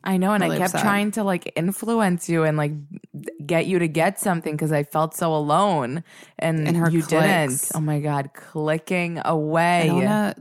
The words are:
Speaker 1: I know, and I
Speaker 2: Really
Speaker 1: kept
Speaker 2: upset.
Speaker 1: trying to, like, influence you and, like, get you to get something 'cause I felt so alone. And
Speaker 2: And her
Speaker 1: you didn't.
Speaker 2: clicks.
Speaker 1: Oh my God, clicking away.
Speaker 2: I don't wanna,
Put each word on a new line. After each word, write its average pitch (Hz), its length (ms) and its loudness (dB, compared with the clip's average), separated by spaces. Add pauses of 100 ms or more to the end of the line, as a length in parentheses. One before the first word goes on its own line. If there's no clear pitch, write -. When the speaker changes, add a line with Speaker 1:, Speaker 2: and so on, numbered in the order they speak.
Speaker 1:
I 190 140 0
know, 190 160 2
and 202 100 2
I 170 40 2
Speaker 2:
Really 156 100 0
Speaker 1:
kept 180 160 0
Speaker 2:
upset. - 80 0
Speaker 1:
trying 202 300 2
to, 214 120 -4
like, 190 320 -2
influence 190 720 0
you 165 160 2
and, 151 140 2
like, 147 160 0 (720)
get 165 220 0
you 180 120 0
to 170 80 0
get 160 320 0
something 165 380 -2
'cause 156 160 0
I 147 100 2
felt 160 320 -2
so 165 180 -2
alone. 151 680 0 (340)
And 160 300 0
Speaker 2:
And 170 80 2
her 170 140 2
Speaker 1:
you 160 140 2
didn't. 160 440 2
Speaker 2:
clicks. 131 260 -4
Speaker 1:
Oh 160 60 -2
my 151 220 0
God, 143 320 -4
clicking 160 920 -4
away. 165 600 2
Speaker 2:
I 160 40 4
don't 165 80 2
wanna, 202 460 2